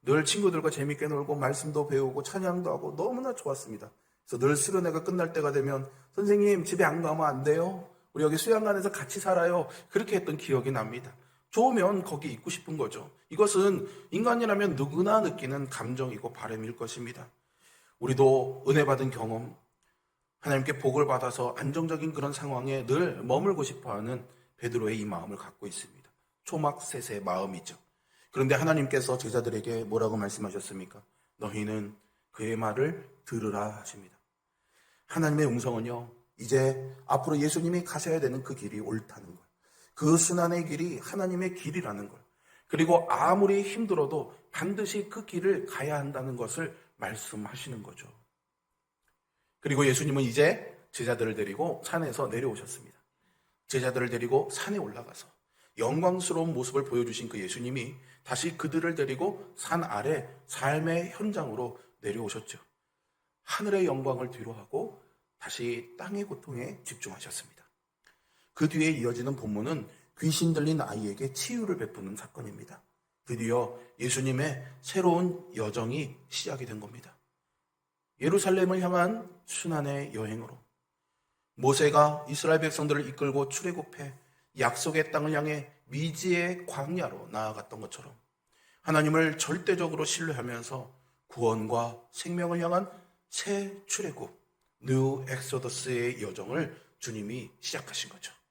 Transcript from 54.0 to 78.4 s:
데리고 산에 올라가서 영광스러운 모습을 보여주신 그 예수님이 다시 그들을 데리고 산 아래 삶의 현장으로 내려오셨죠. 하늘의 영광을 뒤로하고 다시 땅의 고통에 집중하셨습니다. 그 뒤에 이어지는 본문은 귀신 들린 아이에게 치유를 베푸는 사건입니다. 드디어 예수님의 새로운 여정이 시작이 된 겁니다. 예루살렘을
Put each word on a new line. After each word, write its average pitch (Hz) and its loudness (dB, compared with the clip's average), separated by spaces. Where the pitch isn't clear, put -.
데리고 123 2
산에 - -4
올라가서 117 -10
영광스러운 165 2
모습을 131 0
보여주신 120 -2
그 107 -6
예수님이 120 -6
다시 165 -4
그들을 160 0
데리고 151 -2
산 175 0
아래 - -2
삶의 165 0
현장으로 127 -4
내려오셨죠. 110 -6
하늘의 196 2
영광을 131 0
뒤로하고 117 -8
다시 120 -6
땅의 202 -6
고통에 - -10
집중하셨습니다. - -12
그 156 2
뒤에 156 2
이어지는 123 -2
본문은 113 -4
귀신 160 2
들린 151 2
아이에게 110 -4
치유를 220 -2
베푸는 101 -8
사건입니다. - -16
드디어 117 -2
예수님의 131 0
새로운 175 2
여정이 120 -2
시작이 - -6
된 107 -12
겁니다. 110 -18
예루살렘을 185 4